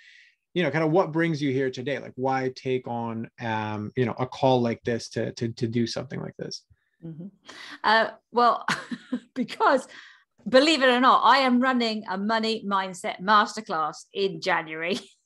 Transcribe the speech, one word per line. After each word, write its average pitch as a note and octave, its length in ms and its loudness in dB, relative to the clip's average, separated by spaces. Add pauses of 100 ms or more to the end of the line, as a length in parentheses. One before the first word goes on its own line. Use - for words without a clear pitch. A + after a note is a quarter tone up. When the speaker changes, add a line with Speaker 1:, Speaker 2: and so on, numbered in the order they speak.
(520)
Speaker 1:
you F3+ 100 0
know, D3 80 0
kind D#3+ 140 0
of D#3 60 2
what E3 220 2
brings D#3+ 280 0
you C#3+ 120 0
here C3 180 0
today. B2+ 280 -6
Like, A2+ 180 -12
why C3 400 -2
take B2+ 320 -4
on, A#2 420 -6 (100)
um, G#2+ 560 -6
you B2+ 80 2
know, G#2+ 140 -2
a B2 80 -2
call C3 340 2
like A#2 220 -2
this A#2 280 -4
to, A#2 220 -4
to, A#2+ 200 -4
to A2+ 160 -4
do A#2 180 0
something - 340 -8
like - 160 -10
this? - 260 -12 (420)
Speaker 2:
Mm-hmm. E3 220 -12 (560)
Uh, A3 280 2 (220)
well, A#3+ 320 2 (360)
<laughs> - 340 -10
because C4+ 520 0 (640)
believe C#4 340 6
it C4 60 6
or B3 120 4
not, A#3 240 6
I B3+ 140 8
am B3+ 220 4
running A#3+ 480 0
a F#3+ 100 -4
money A3 480 -2
mindset F#3+ 540 -4
masterclass G3 920 0
in F#3+ 280 -4
January E3 580 -2 (280)